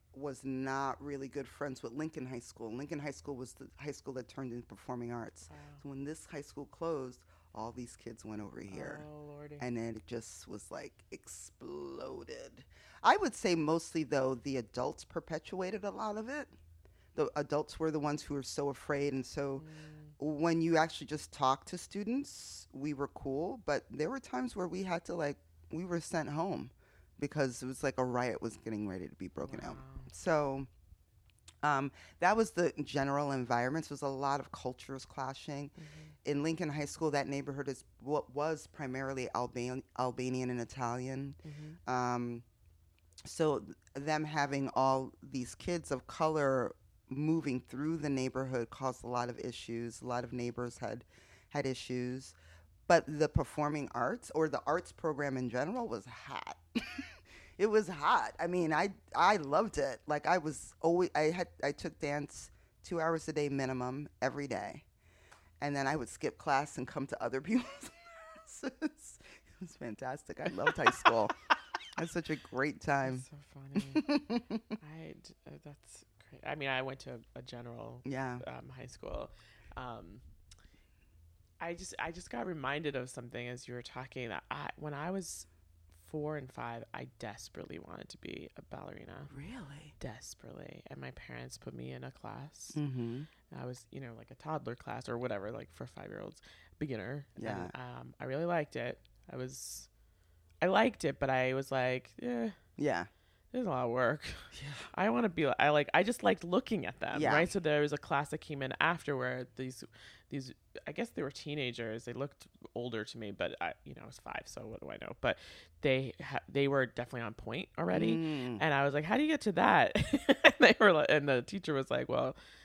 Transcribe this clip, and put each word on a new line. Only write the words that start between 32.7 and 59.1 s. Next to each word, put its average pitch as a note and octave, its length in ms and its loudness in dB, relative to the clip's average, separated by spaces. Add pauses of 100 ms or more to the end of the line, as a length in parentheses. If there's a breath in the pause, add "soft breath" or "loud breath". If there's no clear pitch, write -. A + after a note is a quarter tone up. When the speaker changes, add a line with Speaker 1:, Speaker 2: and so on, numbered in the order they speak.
Speaker 1:
general C#3 500 2
environment. B2+ 540 2
So - 60 -12
it - 20 -8
was C#3 80 -10
a C#3+ 60 0
lot C#3 320 0
of C3 120 -12
cultures C3 520 -8
clashing. C#3 680 -6
Speaker 2:
Mm-hmm. - 140 -16 (420 loud breath)
Speaker 1:
In C#3+ 160 2
Lincoln D#3+ 280 0
High D3 160 -2
School, D#3 260 0
that C#3 160 2
neighborhood C#3 400 -4
is C3 160 -6 (160)
what C3+ 340 -2
was D3+ 320 0
primarily C3+ 680 -4
Alban-, B2 480 -2 (160)
Albanian B2+ 520 0
and B2 100 -2
Italian. C3 760 -4 (120)
Speaker 2:
Mm-hmm. D3+ 440 -10
Speaker 1:
Um, B2 520 0 (840)
so D3+ 360 2
th-, - 160 -10 (180)
them D3+ 300 0
having C#3+ 500 2
all C3+ 380 4 (100)
these C3 320 -6
kids E3+ 360 -2
of C3+ 160 -2
color C#3+ 680 4 (360)
moving C#3+ 500 2
through D#3 380 -4
the D3 120 -2
neighborhood C3 600 0
caused - 340 -4
a A2+ 40 -8
lot A#2+ 200 0
of A#2+ 120 -8
issues. A#2 600 -6
A B2 60 -10
lot B2 180 -2
of A#2+ 80 -10
neighbors A#2+ 460 -4
had, A#2 260 -6 (460 soft breath)
had C#3+ 160 -2
issues. B2+ 680 -4 (520 soft breath)
But E3+ 200 8
the D3 220 2
performing D3 640 0
arts C#3+ 400 -2
or D#3 140 4
the C3 180 -2
arts E3+ 260 0
program C#3+ 440 -2
in B2+ 140 -2
general F3+ 360 -2
was A2+ 200 -6
hot. - 500 -10 (180)
<laughs> A#3 60 0 (800 loud breath)
It G#3 100 6
was G#3 200 6
hot. D#3 520 4
I E3+ 60 2
mean, F3 260 2
I, F3 160 4 (260)